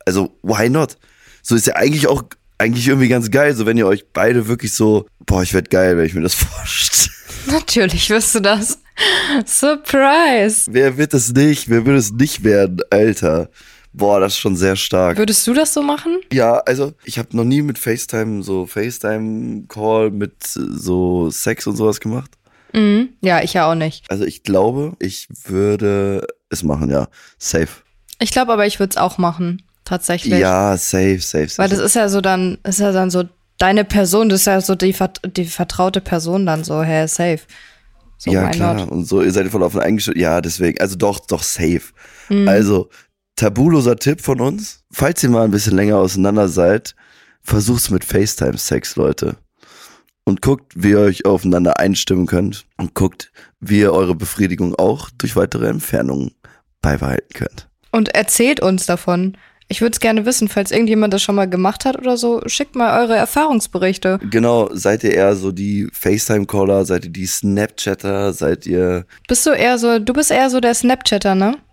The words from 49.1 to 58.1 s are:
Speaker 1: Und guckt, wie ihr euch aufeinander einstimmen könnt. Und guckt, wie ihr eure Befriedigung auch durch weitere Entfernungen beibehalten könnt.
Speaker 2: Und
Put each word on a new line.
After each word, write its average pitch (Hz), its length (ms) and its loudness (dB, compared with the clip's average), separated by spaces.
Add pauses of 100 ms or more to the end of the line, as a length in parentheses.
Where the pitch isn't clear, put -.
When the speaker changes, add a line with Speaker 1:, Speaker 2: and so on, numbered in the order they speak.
Speaker 1:
Und 98 160 -2
guckt, 139 340 0
wie 98 180 4
ihr 104 80 6
euch 101 260 2
aufeinander 90 520 2
einstimmen 92 460 0
könnt. 101 400 -2 (140)
Und 92 160 -8
guckt, - 360 -4 (300)
wie 104 200 2
ihr 101 120 6
eure 90 220 2
Befriedigung 90 600 -2
auch 110 420 0
durch 117 180 -4
weitere - 320 -2
Entfernungen 65 640 -4 (480)
beibehalten 69 540 -4
könnt. - 340 -12 (240)
Speaker 2:
Und 220 220 0